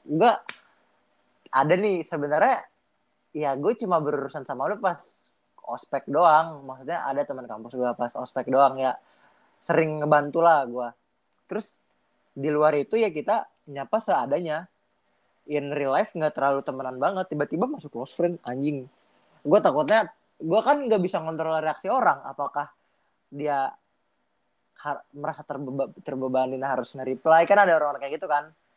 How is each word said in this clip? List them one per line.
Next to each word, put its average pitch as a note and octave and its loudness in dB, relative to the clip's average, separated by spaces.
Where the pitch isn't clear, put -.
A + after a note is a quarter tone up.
gue F3+ 4
ada D3 4
nih F#3 0
sebenarnya, D#3+ 0
ya D3 -2
gue D#3 0
cuma F3+ 0
berurusan C#3+ -6
sama C3+ -6
lu G#3 -8
pas F3 -2
ospek - -8
doang, D#3+ 4
maksudnya C3 -8
ada C#3 -2
teman B2+ -10
kampus A2+ -12
gue B2 -2
pas A#2+ -6
ospek B2+ -6
doang C3+ 4
ya, C3 -2
sering D#3 0
ngebantu D3+ 2
lah D3+ 6
gue. A#2+ -6
Terus - -8
di C#3+ -2
luar D3+ 4
itu D3 0
ya A3 2
kita E3 -2
nyapa C#3 -4
seadanya, D#3 -2
in C#3+ -4
real C#3 0
life G3+ 0
nggak D#3 -2
terlalu C#3 2
temenan C3 -8
banget, F#3 -2
tiba-tiba D#3 -2
masuk B3 -12
close A#2+ -10
friend, F3 -2
anjing. C3+ -4
Gue F3+ 6
takutnya, D#3 2
gue E3+ 2
kan C#4 2
nggak G#3 4
bisa F3+ -2
ngontrol D#3+ -4
reaksi D#3 -4
orang, G3 2
apakah C#3+ -6
dia C#3+ -2
har-, D3 -8
merasa D3 -10
terbeba-, C3+ -6
terbebani C3 -2
harus B2+ -4
nge-reply, C#3 2
kan G3+ 8
ada E3 6
orang-orang C#3+ -2
kayak C#3+ -6
gitu F#3 -10
kan, D3+ -2